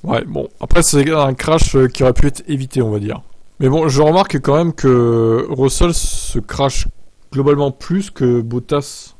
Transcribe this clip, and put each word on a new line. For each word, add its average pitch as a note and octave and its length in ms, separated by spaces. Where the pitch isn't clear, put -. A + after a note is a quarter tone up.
Ouais, A#2 220
bon, - 240
après - 240
c'est C#3+ 300
un C#3 220
crash, D#3 420
euh, C3 100
qui B2 160
aurait B2+ 100
pu - 140
être - 220
évité, C3 340
on A2 80
va G#2 80
dire. G#2 240
Mais C3 80
bon, D#3+ 180
je C#3 160
remarque D#3+ 380
quand C#3+ 160
même E3 160
que A#2 800
Russell C3+ 440
se - 460
crache - 480
globalement C#3 400
plus F#3 400
que B2 300
Bottas. A#2+ 800